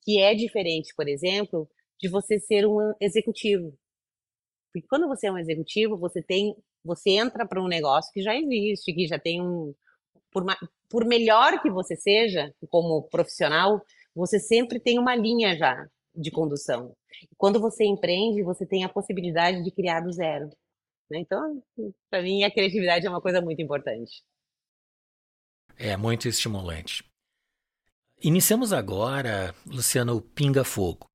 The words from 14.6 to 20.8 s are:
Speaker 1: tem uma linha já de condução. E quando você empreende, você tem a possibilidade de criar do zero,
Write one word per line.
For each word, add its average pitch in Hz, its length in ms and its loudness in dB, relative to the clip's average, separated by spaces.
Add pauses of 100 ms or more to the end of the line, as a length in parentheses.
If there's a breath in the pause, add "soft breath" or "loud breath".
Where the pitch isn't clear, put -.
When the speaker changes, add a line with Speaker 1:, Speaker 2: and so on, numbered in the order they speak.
Speaker 1:
tem 240 200 2
uma 247 160 2
linha 220 420 2
já 143 300 0 (280)
de 160 160 -6
condução. 143 640 -4 (360 loud breath)
E - 60 -20
quando 202 220 4
você 220 260 0
empreende, 202 580 0
você 180 220 -4
tem 185 180 -2
a 185 60 -4
possibilidade 180 760 -2
de 180 80 -4
criar 170 300 -2
do 175 120 -6
zero, 156 360 -4 (600)